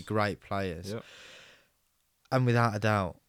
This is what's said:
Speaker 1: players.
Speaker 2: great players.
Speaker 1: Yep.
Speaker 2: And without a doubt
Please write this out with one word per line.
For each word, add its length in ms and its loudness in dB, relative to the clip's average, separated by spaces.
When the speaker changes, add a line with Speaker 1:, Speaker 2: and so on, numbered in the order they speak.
Speaker 1:
players. 20 -12
Speaker 2:
great 360 -2
players. 520 -6
Speaker 1:
Yep. 120 -10
Speaker 2:
And 160 2
without 280 4
a 40 -2
doubt 380 0